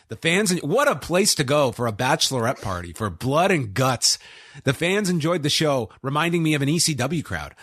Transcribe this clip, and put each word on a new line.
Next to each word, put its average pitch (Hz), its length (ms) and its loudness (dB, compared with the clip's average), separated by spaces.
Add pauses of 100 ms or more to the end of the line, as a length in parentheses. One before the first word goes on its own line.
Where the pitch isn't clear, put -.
The 110 80 -10
fans, 180 340 2
en-, 180 60 2
what 214 300 2
a 226 80 2
place 180 400 0
to 156 80 0
go 139 280 2
for 120 160 -4
a 113 60 -2
bachelorette 127 680 0
party, 87 300 -6
for 107 180 -4
Blood 139 420 0
and 127 220 -2
Guts. 131 460 0 (440)
The 135 100 0
fans 185 360 0
enjoyed 170 340 0
the 147 60 0
show, 139 400 0 (120)
reminding 160 420 0
me 156 120 2
of 139 60 -2
an 139 80 2
E 165 80 2
C 160 160 2
W 139 300 -2
crowd. 76 400 -8